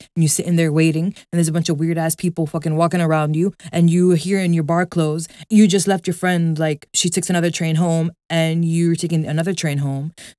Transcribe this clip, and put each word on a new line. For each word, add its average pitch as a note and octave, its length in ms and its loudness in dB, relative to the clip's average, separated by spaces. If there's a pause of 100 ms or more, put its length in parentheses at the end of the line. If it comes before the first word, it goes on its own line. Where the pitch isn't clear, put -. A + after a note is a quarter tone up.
(140)
And E3 80 0
you D#3 60 4
sit - 180 -2
in E3+ 100 0
there E3 160 2
waiting D#3+ 320 2
and G3+ 100 -4 (180)
there's E3+ 160 0
a D#3+ 40 -4
bunch E3+ 160 -2
of D#3 100 -2
weird E3 200 -2
ass D#3+ 160 -2
people E3+ 320 -2
fucking D#3 300 -4
walking E3+ 260 0
around D#3 340 0
you F#3 160 0 (200)
and E3+ 180 4
you F3+ 220 4
here F#3 280 0
in F3 140 0
your E3 100 0
bar E3+ 220 0
clothes. E3 420 -2 (220)
You G#3+ 180 6
just F#3+ 180 0
left F#3+ 200 0
your F3 80 -2
friend, E3+ 440 0
like, D#3 360 -4
she F3 160 0
takes F3 180 -2
another E3+ 220 0
train D#3+ 260 -2
home E3 360 0 (180)
and E3 340 0
you're E3 320 2
taking E3 300 -2
another E3 260 -2
train D3 260 -2
home. C#3 360 -4 (240)